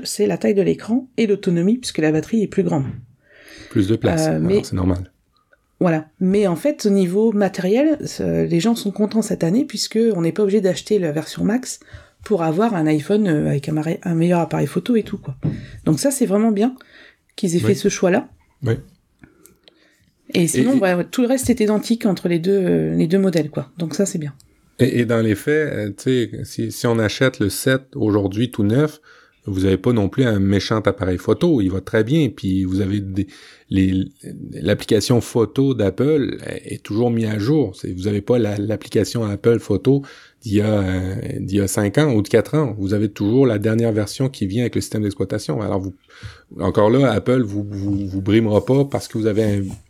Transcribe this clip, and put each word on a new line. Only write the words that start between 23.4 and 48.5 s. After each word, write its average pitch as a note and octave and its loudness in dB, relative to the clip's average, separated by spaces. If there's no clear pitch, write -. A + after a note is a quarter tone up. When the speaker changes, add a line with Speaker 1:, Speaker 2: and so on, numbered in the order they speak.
Speaker 1:
quoi. C#3+ -8
Donc E3 -6
ça, G3+ 0
c'est F#3 -6
bien. D3 -8
Speaker 2:
Et, A#2+ 2
et A#2+ 2
dans A#2 2
les A2 2
faits, D3+ -2
euh, G#2 -4
tu - -12
sais, B2 0
si, A2 -6
si - -4
on A2+ 2
achète A#2 0
le G2+ 2
sept C3 0
aujourd'hui G#2+ 0
tout A2+ -2
neuf, C3+ 0
vous F#2+ -2
avez F#2+ 4
pas A#2+ 0
non G#2 2
plus C3 0
un A2 2
méchant G2 2
appareil F#2 0
photo, C3+ 2
il F#2+ 0
va F#2+ -4
très A2 0
bien, C#3+ 2
puis F#2+ -2
vous F#2 -2
avez G2+ -2
des, F#2+ -4
les, F#2+ 2
l'application G#2+ 0
photo B2+ 0
d'Apple A#2+ 0
est, - -10
est - -12
toujours A#2 0
mise A2+ 0
à A2 -2
jour. A2+ 0
C'est, - -10
vous F#2 -4
avez G#2 0
pas B2 2
la, G#2 0
l'application G#2+ -2
Apple G#2+ 0
Photo C3 0
d'il G#2 -4
y G#2 4
a, G#2+ 2
euh, F#2 -2
d'il G2 -2
y G2+ 2
a G2 0
cinq G#2 -2
ans D3 2
ou G#2+ 2
de - -4
quatre B2+ 2
ans. C3 -2
Vous G2 -4
avez G#2 0
toujours A#2 2
la A2 0
dernière A2 0
version G#2+ -2
qui B2 -6
vient G2 -2
avec A#2+ -2
le G2+ -2
système G#2+ -4
d'exploitation. G#2 -4
Alors G2+ -2
vous, F#2 -8
encore G#2 4
là, C3 4
Apple B2 0
vous, G2+ -4
vous, G2+ -4
vous F#2+ -6
brimera G#2 2